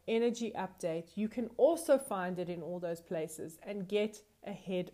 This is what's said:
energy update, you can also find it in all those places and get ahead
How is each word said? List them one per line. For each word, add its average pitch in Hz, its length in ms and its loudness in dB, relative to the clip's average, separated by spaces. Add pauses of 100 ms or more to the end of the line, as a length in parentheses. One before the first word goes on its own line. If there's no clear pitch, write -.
energy 233 500 2
update, 170 580 -4
you 214 120 0
can 226 300 -2
also 302 400 6
find 185 420 -2
it 175 100 -2
in 175 120 -4
all 175 180 -6
those 170 220 -4
places 160 600 -6
and 202 280 -6
get 208 320 0 (260)
ahead 185 460 -4